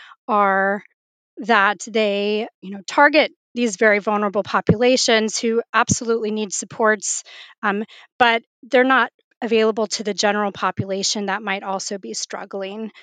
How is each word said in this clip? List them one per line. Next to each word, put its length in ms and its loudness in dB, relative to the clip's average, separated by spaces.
are 560 2
that 500 2
they, 580 0
you 100 -14
know, 160 -14
target 460 4
these 220 -2
very 220 4
vulnerable 440 -2
populations 960 2
who 240 -2
absolutely 580 -2
need 220 -6
supports, 720 -2
um, 220 -2
but 240 2
they're 220 4
not 260 2
available 460 0
to 160 -8
the 100 -4
general 380 0
population 720 -4
that 160 -4
might 220 -6
also 340 -6
be 160 -12
struggling, 760 -10